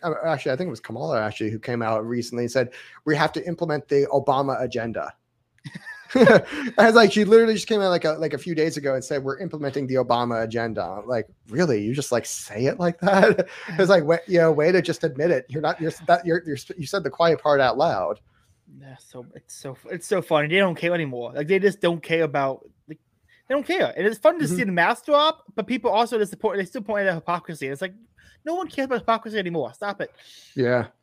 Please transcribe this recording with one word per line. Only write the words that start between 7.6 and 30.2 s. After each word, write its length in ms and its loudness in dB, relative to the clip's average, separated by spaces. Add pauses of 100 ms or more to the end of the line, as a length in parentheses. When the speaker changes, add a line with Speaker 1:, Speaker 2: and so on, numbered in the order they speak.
Speaker 1:
came 140 0
out, 100 2
like, 140 0
a, 80 2
like, 220 -4
a 40 -6
few 160 -8
days 220 0
ago 180 -2
and 100 -4
said, 200 -4
"We're 140 -6
implementing 480 -6
the 100 -4
Obama 460 0
agenda." 640 -4
Like, 200 -4 (220)
really? 340 0
You 120 -2
just, 180 -4
like, 140 -2
say 400 -6
it 120 -2
like 220 -2
that? 480 2 (100)
<laughs> 100 -14 (100)
It's 120 4
like, 140 6
wa-, 140 2 (100)
you 100 4
know, 140 6
way 200 2
to 100 4
just 220 -6
admit 260 -2
it. 180 0
You're 140 -6
not, 180 -2
you're, 120 -2 (140)
that, 200 4
you're, 200 0
you're, 120 -6 (180)
you 100 -10
said 180 -4
the 60 -4
quiet 300 2
part 200 4
out 180 2
loud. 420 0 (600)
Speaker 2:
Yeah, 180 -20
so 360 -20
it's 200 -20
so, 220 -14 (140)
it's 160 -10
so 160 0
funny. 260 2
They 100 2
don't 180 2
care 180 0
anymore. 400 -4
Like, 140 -4
they 100 4
just 220 2
don't 220 0
care 220 0
about, 360 -2 (280)
like, 100 -18 (500)
they 80 -2
don't 100 -4
care. 300 0
And 100 0
it's 120 0
fun 200 4
to 60 -2
Speaker 1:
Mm-hmm. 120 0
Speaker 2:
see 80 0
the 80 -2
mask 340 2
drop, 360 2 (140)
but 100 -4
people 240 -2
also 280 0
just 120 -2
support, 280 -4
they 60 -4
still 180 -10
point 260 -2
at 60 0
hypocrisy. 520 -6
It's 160 -8
like, 120 -8 (500)
no 100 -4
one 140 -6
cares 180 -4
about 140 -4
hypocrisy 380 -2
anymore. 360 -4
Stop 260 -8
it. 120 -8 (420)